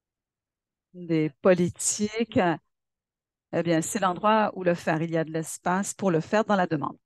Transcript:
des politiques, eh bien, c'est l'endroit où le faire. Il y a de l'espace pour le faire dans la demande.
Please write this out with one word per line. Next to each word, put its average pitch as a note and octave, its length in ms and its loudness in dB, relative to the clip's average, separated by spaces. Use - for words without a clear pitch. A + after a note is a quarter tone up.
des E3 380 -2
politiques, G#3 1000 0
eh E3 120 -2
bien, E3 180 2
c'est - 160 -6
l'endroit G#3 580 2
où F#3 80 -8
le F3 120 2
faire. E3 260 -2
Il E3 80 -2
y E3 80 -2
a D#3+ 60 0
de D#3 80 -8
l'espace F3 640 -4
pour G3 160 0
le E3 80 2
faire G#3+ 260 0
dans G#3+ 100 2
la F3+ 120 2
demande. - 380 -6